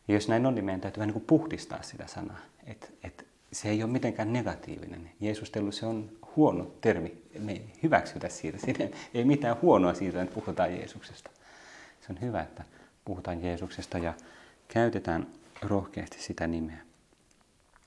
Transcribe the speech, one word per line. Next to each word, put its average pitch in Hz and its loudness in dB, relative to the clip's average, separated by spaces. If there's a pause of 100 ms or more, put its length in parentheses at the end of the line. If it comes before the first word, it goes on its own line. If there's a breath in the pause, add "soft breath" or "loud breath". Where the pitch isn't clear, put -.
Ja 104 4
jos 104 4
näin 117 4
on, 131 4
niin 101 -2
meidän 95 -4
täytyy 98 -6
vähän, 107 -2
niin 107 -4
kuin, - -12
puhdistaa - 2
sitä - -14
sanaa. 92 -10 (280)
Et, - -16 (100)
et - -16 (240)
se - -4
ei 107 2
ole 113 0
mitenkään 113 0
negatiivinen. 85 -4
Jeesustelu, 104 -2
se - -6
on 110 -4 (240)
huono 95 6 (100)
termi. 90 4 (220)
Me 107 -6
ei - -10 (100)
hyväksytä - 4
siitä. - -8
Siinä - -2 (240 loud breath)
ei 120 2
mitään 123 4
huonoa 98 8
siitä, 90 -2
että 92 -4
puhutaan 90 0
Jeesuksesta. - -12 (720 loud breath)
Se - -18
on 90 -8
hyvä, 110 0
että - -10 (420 loud breath)
puhutaan 90 -6
Jeesuksesta 87 -4
ja 85 -2 (540 loud breath)
käytetään 107 0 (340)
rohkeasti 98 -2
sitä 85 -4
nimeä. 82 -2 (1080)